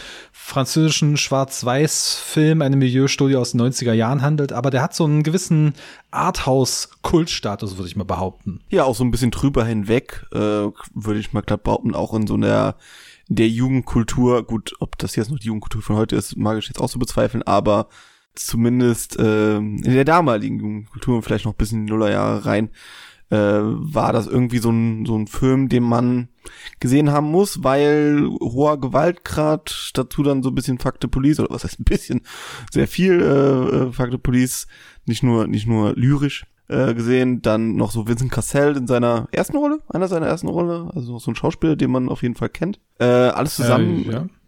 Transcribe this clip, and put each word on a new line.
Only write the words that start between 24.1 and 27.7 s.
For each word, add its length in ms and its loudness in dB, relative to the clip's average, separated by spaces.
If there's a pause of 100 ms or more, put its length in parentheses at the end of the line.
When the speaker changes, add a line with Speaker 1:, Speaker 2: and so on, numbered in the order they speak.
Speaker 2:
das 140 -2
irgendwie 320 0
so 120 0
ein, 340 0
so 120 -2
ein 100 -4
Film, 420 2
den 140 2
man 460 0 (500)
gesehen 320 4
haben 180 2
muss, 340 0
weil 640 2 (100)